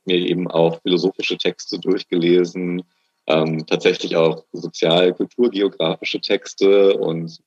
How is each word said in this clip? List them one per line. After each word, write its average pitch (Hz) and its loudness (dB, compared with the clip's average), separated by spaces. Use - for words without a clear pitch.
mir 90 0
eben 87 -2
auch 82 0
philosophische 90 -2
Texte - -6
durchgelesen, 90 0
ähm, 78 0
tatsächlich 90 -2
auch 82 2
sozial-kulturgeografische 90 -2
Texte 98 2
und 82 -6
im - -20